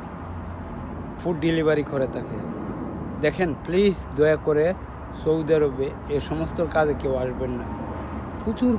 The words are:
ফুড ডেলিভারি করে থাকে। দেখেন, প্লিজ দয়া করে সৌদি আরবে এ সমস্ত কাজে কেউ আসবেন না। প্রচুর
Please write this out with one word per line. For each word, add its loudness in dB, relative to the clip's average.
ফুড 0
ডেলিভারি 4
করে 0
থাকে। -4
দেখেন, 0
প্লিজ 4
দয়া 6
করে 2
সৌদি 4
আরবে 2
এ 2
সমস্ত -2
কাজে 4
কেউ 0
আসবেন -2
না। -4
প্রচুর 2